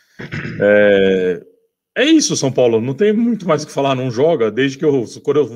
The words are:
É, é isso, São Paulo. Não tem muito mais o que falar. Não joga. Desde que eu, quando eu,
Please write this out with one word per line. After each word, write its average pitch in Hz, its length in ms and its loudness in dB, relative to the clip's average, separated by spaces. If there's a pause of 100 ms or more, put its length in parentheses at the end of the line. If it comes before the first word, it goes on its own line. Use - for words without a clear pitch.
(600)
É, 98 840 2 (540)
é 233 80 0
isso, 302 320 2
São 135 160 -2
Paulo. 117 280 2
Não 131 140 -4
tem 208 180 0
muito 220 340 -2
mais 151 160 0
o 151 40 -12
que - 60 -16
falar. 139 220 0
Não 127 160 -4
joga. 120 400 0
Desde 135 260 -2
que 160 80 -6
eu, 139 200 2 (180)
quando 143 160 -2
eu, 139 180 2